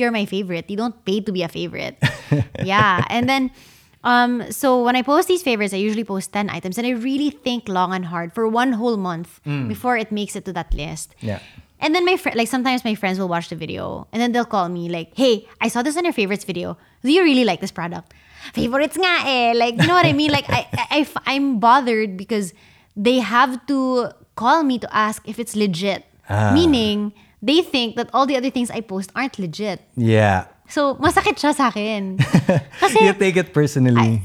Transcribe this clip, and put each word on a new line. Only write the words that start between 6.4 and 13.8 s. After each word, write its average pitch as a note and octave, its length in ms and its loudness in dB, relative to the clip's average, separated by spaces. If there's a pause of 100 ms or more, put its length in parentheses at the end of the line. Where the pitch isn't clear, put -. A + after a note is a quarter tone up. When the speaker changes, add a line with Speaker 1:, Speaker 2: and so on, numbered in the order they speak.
Speaker 1:
items. F3+ 320 -6
And A#3+ 80 -2
I B3+ 80 0
really C4+ 340 -2
think B3 380 -6
long F3+ 240 0
and F#3 160 -4
hard E3+ 240 -8
for A3+ 160 -2
one A#3+ 320 2
whole A#3 160 0
month F3+ 480 -6
Speaker 2:
Mm. C#3+ 240 -4
Speaker 1:
before A#3+ 320 -2
it A3 120 -6
makes G#3 240 -4
it G3 120 -12
to F#3 80 -6
that E3 180 -6
list. D3+ 460 -8
Speaker 2:
Yeah. G#2 240 -6 (320)
Speaker 1:
And D#4 180 -2
then F4+ 140 2
my F#4 80 2
fri-, - 160 -4
like, A#3 160 0
sometimes B3+ 400 -2
my G#3+ 80 0
friends F#3 240 -2
will F#3+ 80 -2
watch E3+ 240 -4
the E3+ 60 -8
video - 500 -10